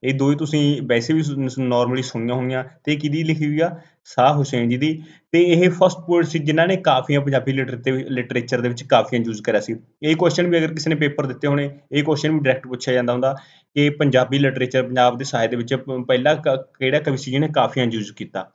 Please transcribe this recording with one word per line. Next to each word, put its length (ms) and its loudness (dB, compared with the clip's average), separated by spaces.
ਇਹ 100 0
ਦੋ 180 2
ਹੀ 40 2
ਤੁਸੀਂ 460 0
ਵੈਸੇ 320 0
ਵੀ 100 2
ਸੁ-, 200 -4
normally 580 0
ਸੁਣੀਆਂ 340 -4
ਹੋਣਗੀਆਂ। 280 -4
ਤੇ 120 0
ਕਿਹਦੀ 280 -2
ਲਿਖੀ 240 0
ਹੋਈ 120 -2
ਆ? 100 2
ਸ਼ਾਹ 280 4
ਹੁਸੈਨ 360 0
ਜੀ 80 0
ਦੀ। 260 -2
ਤੇ 100 6
ਇਹ 280 6
ਫਸਟ 300 2
ਪੋਇਟ 260 0
ਸੀ 140 -4
ਜਿਨ੍ਹਾਂ 280 2
ਨੇ 80 2
ਕਾਫੀਆਂ 460 0
ਪੰਜਾਬੀ 300 -2
ਲਿਟਰ-, 300 -4
ਤੇ 100 -2
ਲਿਟਰੇਚਰ 680 -4
ਦੇ 80 0
ਵਿੱਚ 140 -8
ਕਾਫੀਆਂ 400 2
ਯੂਜ਼ 180 -6
ਕਰਿਆ 200 0
ਸੀ। 140 -8
ਇਹ 120 2
ਕੁਐਸਚਨ 320 2
ਵੀ 100 2
ਅਗਰ 160 0
ਕਿਸੇ 160 -4
ਨੇ 60 2
ਪੇਪਰ 300 -2
ਦਿੱਤੇ 220 -4
ਹੋਣੇ, 220 0
ਇਹ 120 0
ਕੁਐਸਚਨ 280 0
ਵੀ 80 0
ਡਾਇਰੈਕਟ 280 -2
ਪੁੱਛਿਆ 260 -4
ਜਾਂਦਾ 200 0
ਹੁੰਦਾ 220 0
ਕਿ 140 4
ਪੰਜਾਬੀ 500 2
ਲਿਟਰੇਚਰ, 440 0
ਪੰਜਾਬ 340 2
ਦੇ 60 -6
ਸਾਹਿਤ 280 -2
ਦੇ 60 -4
ਵਿੱਚ 160 -4
ਪ-, 340 -6
ਪਹਿਲਾ 280 2
ਕ-, 200 0
ਕਿਹੜਾ 440 -2
ਕਵੀ 180 -2
ਸੀ 140 -8
ਜਿਹਨੇ 160 0
ਕਾਫੀਆਂ 380 0
ਯੂਜ਼ 280 -4
ਕੀਤਾ? 420 -12